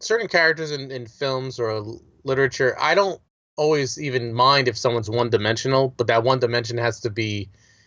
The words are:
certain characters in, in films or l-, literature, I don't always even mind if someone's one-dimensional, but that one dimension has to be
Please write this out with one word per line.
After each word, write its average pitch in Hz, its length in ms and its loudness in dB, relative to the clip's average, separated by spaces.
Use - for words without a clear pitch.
certain 226 260 -2
characters 160 460 2
in, 135 180 -8
in 127 160 -10
films 131 540 -6
or 113 100 0
l-, 107 300 -6
literature, 135 560 0
I 151 140 2
don't 190 260 0
always 147 440 0
even 123 320 -4
mind 131 340 4
if 120 100 0
someone's 117 320 0
one-dimensional, 120 880 0
but 113 120 -2
that 117 160 4
one 131 160 2
dimension 120 380 -2
has 117 220 -2
to 117 100 -4
be 104 400 -4